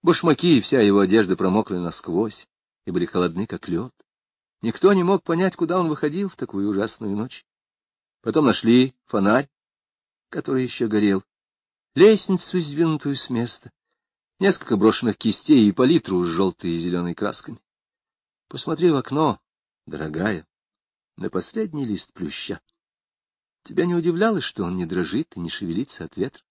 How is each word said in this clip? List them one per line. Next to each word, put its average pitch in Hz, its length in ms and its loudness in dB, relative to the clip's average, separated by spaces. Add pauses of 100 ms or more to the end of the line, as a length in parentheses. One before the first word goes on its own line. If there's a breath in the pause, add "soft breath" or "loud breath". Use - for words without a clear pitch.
Башмаки 165 540 4
и 110 40 6
вся 131 200 2
его 101 200 6
одежда 95 360 2
промокли 95 400 0
насквозь 87 720 -6 (380)
и 92 40 -8
были 87 140 -2
холодны, 90 420 -2
как - 220 -12
лед. 92 240 -6 (720)
Никто 147 320 2
не 185 80 2
мог 185 200 0
понять, 180 340 -2
куда 175 220 -2
он 170 100 0
выходил 156 420 -4
в - 60 -20
такую 101 340 -4
ужасную 104 460 -4
ночь. 113 280 -8 (800)
Потом 135 240 2
нашли 123 480 4 (100)
фонарь, 113 440 2 (840)
который 139 320 -4
еще 117 260 -4
горел, 104 340 2 (720)
лестницу, 196 680 4
сдвинутую 147 540 -2
с - 140 -6
места, 120 420 -4 (720)
несколько 190 360 0
брошенных 107 420 2
кистей 113 500 4
и 95 40 4
палитру 127 520 2
с 85 40 -2
желтой 87 420 -2
и 85 80 -2
зеленой 87 360 -4
красками. - 460 -8 (880)
Посмотри 160 420 0
в 147 60 2
окно, 135 420 -2 (460)
дорогая, 78 640 -6 (680)
на - 140 -8
последний 160 540 -6
лист 104 280 -6
плюща. - 480 -10 (1040)
Тебя - 200 -2
не 175 100 0
удивляло, 175 460 0
что - 240 -6
он 90 120 -4
не 90 100 -4
дрожит 90 500 -4
и 92 40 -10
не 82 100 -6
шевелится 90 540 -6
от - 120 -16
ветра? 107 340 -8